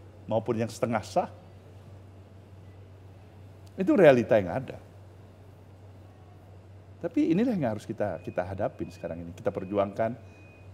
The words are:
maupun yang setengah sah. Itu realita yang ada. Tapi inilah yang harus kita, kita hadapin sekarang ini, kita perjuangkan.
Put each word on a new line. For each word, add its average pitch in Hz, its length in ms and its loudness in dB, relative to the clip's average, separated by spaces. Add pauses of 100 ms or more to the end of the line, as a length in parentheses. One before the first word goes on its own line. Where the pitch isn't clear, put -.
(240)
maupun 110 320 -2
yang 113 160 -4
setengah 117 320 -4
sah. - 240 -2 (2500)
Itu 196 160 0
realita 131 480 8
yang 90 160 -2
ada. - 240 -10 (2250)
Tapi 175 400 0
inilah 240 160 2
yang 127 240 0
harus 107 80 -10
kita, 101 400 -4
kita 107 160 -6
hadapin 95 480 -6
sekarang 85 320 -10
ini, 85 160 -12
kita - 160 -4
perjuangkan. 101 640 -2 (580)